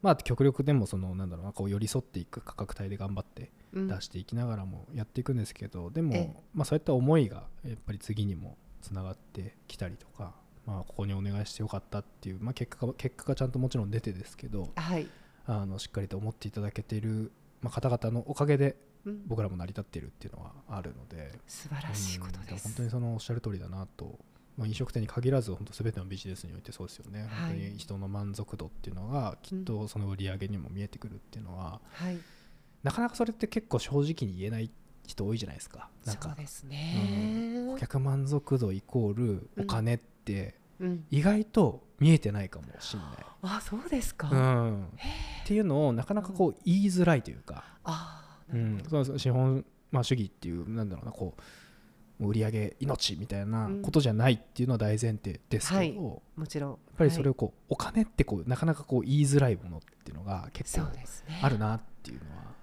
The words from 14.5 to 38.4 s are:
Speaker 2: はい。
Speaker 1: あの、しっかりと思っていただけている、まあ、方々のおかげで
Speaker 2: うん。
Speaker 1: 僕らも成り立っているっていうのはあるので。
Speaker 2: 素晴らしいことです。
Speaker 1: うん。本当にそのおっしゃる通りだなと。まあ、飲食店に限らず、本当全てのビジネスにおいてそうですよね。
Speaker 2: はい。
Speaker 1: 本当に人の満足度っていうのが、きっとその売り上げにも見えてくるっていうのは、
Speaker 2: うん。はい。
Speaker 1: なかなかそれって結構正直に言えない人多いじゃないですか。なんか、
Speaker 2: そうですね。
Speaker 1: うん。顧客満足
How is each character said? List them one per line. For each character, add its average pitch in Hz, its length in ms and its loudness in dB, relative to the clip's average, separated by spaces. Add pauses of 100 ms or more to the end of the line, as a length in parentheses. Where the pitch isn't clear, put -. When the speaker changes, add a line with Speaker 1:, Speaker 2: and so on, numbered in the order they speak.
Speaker 2:
は 170 220 0
い。 151 100 -4 (380)
Speaker 1:
あ 104 200 0
の、 95 140 -4
し - 60 -10
っ - 20 -12
か - 120 -2
り 98 60 -2
と 95 100 -6
思 104 140 -4
っ - 20 -6
て - 140 -10
い 104 60 -6
た - 80 -6
だ 104 100 -2
け 107 140 -6
て - 100 -4
い 107 60 0
る、 110 320 -2 (280)
ま 120 100 -2
あ、 - 20 -14
方 - 160 0
々 117 280 2
の 120 120 -2
お 143 60 -4
か 147 120 2
げ 147 100 6
で 135 200 4 (280)
Speaker 2:
う 202 60 -6
ん。 208 160 -10
Speaker 1:
僕 113 160 0
ら 104 60 2
も 92 80 -4
成 87 100 -4
り - 40 -6
立 101 100 -8
っ 101 40 -4
て - 140 -12
い 80 40 -8
る - 40 -12
っ - 40 -12
て - 180 -16
い - 20 -12
う - 60 -18
の - 80 -14
は - 80 -16 (160)
あ 101 120 -6
る 87 140 -8
の 64 140 -16
で。 73 240 -12 (160)
Speaker 2:
素 - 200 -14
晴 143 140 -6
ら 151 100 -6
し 95 220 -4
い 90 60 -6
こ 92 100 -8
と 90 80 -8
で 92 180 -10
す。 104 120 -8
Speaker 1:
う - 0 -
ん。 110 40 -8
本 - 40 -
当 120 80 -4
に 120 60 -2
そ 123 100 -2
の 120 140 -2
お - 20 -4
っ - 20 -4
し - 100 -10
ゃ 120 60 0
る 117 60 -4
通 110 100 -4
り 98 80 -4
だ 92 100 -10
な 95 160 -8 (120)
と。 110 200 -12 (400)
ま 117 80 -4
あ、 107 40 0
飲 107 60 0
食 - 180 -4
店 113 100 0
に 104 60 -4
限 127 240 0
ら 131 100 4
ず、 107 100 -4
本 92 120 -6
当 - 80 -14
全 113 200 -2
て - 60 -6
の 92 80 -8
ビ 95 100 -8
ジ 95 120 -10
ネ 90 80 -8
ス - 80 -14
に 85 100 -10
お 90 40 -10
い - 20 -12
て - 100 -14
そ 95 140 -10
う - 20 -10
で - 60 -12
す - 60 -18
よ - 120 -16
ね。 104 180 -8
Speaker 2:
は 110 200 -4
い。 - 20 -2
Speaker 1:
本 - 0 -
当 104 40 -2
に 101 240 -6
人 101 200 -8
の 98 80 -4
満 101 260 -4
足 98 240 -8
度 - 100 -8
っ 82 40 -10
て - 200 -8
い - 20 -8
う - 20 -8
の 92 140 -6
が、 131 340 -2
き - 140 -8
っ - 80 -4
と 107 240 -4
そ - 100 -6
の 101 80 -2
売 95 120 -4
り 98 100 -2
上 92 100 -4
げ 95 80 -6
に 101 100 -4
も 76 140 -6
見 95 120 -6
え 101 40 -4
て - 120 -12
く 104 100 -10
る 101 80 -12
っ - 20 -12
て - 220 -16
い - 20 -10
う - 20 -10
の 90 140 -10
は、 92 220 -8 (200)
Speaker 2:
う 170 40 -6
ん。 - 20 -2
は 180 60 -4
い。 170 60 -6 (640)
Speaker 1:
な 180 80 2
か 233 100 0
な 240 60 2
か - 80 -6
そ 233 80 4
れ 226 80 -2
っ - 20 -2
て - 140 0
結 - 180 -2
構 120 140 2
正 - 100 -6
直 143 420 2
に 90 60 -6
言 95 80 -2
え 107 40 0
な 113 100 -2
い 110 100 -4 (340)
人 - 220 -4
多 107 80 2
い 113 40 0
じ 113 80 -4
ゃ - 20 -8
な 67 60 -12
い - 20 -12
で - 60 -12
す - 60 -14
か。 - 220 -18 (140)
な 107 80 -2
ん 98 40 -4
か、 151 120 -8
Speaker 2:
そ 151 60 -6
う - 20 -14
で 147 100 -10
す - 160 -14
ね。 202 960 0
Speaker 1:
う 247 40 -2 (100)
ん。 - 20 -4
顧 262 60 -6
客 139 200 -2
満 135 300 2
足 143 280 2